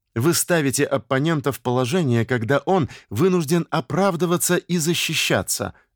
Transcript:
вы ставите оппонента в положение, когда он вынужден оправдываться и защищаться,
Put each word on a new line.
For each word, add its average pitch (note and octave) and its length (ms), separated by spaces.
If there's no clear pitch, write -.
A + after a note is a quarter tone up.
вы C3 180
ставите C#3+ 520
оппонента C#3 680
в - 80
положение, B2+ 640
когда A#2+ 360
он F3 280
вынужден E3+ 580
оправдываться F3 880
и F3 220
защищаться, D3 960